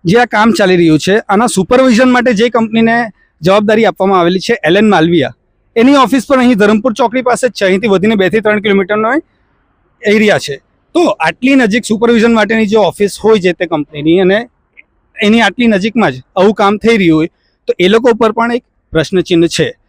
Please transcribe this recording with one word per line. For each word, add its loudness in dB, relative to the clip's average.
જે 2
આ 2
કામ 0
ચાલી 0
રહ્યું 2
છે, 0
આના -2
સુપરવિઝન 2
માટે 0
જે 0
કંપનીને -2
જવાબદારી 2
આપવામાં 0
આવેલી 0
છે, -4
એલ 2
એન 2
માલવિયા, 0
એની 4
ઓફિસ 0
પણ 0
અહીં 2
ધરમપુર 0
ચોકડી -4
પાસે -2
જ -4
છે. -6
અહીંથી 0
વધીને 0
બે 0
થી -2
ત્રણ -2
કિલોમીટરનો -2
એરિયા 2
છે. -8
તો 2
આટલી -2
નજીક 0
સુપરવિઝન 0
માટેની 0
જે -2
ઓફિસ -2
હોય 2
જે 0
તે -6
કંપનીની -2
અને 0
એની 2
આટલી 0
નજીકમાં 0
જ -14
આવું 2
કામ 0
થઈ 0
રહ્યું 2
હોય, -2
તો -2
એ 2
લોકો 2
ઉપર 0
પણ -4
એક -6
પ્રશ્નચિહ્ન 0
છે. -4